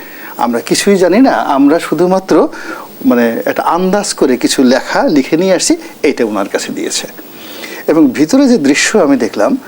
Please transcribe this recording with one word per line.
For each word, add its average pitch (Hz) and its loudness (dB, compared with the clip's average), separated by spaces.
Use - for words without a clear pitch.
আমরা 120 -2
কিছুই 196 0
জানি 185 4
না, 262 4
আমরা 139 2
শুধুমাত্র 180 0
মানে 120 2
একটা - -2
আন্দাজ 185 -2
করে 127 2
কিছু 143 0
লেখা 127 2
লিখে 156 0
নিয়ে 185 0
আসছি, 302 0
এইটা - 0
ওনার 104 -4
কাছে - -6
দিয়েছে।" - -8
এবং 151 4
ভিতরে 156 2
যে 240 4
দৃশ্য 143 0
আমি 143 4
দেখলাম 113 -2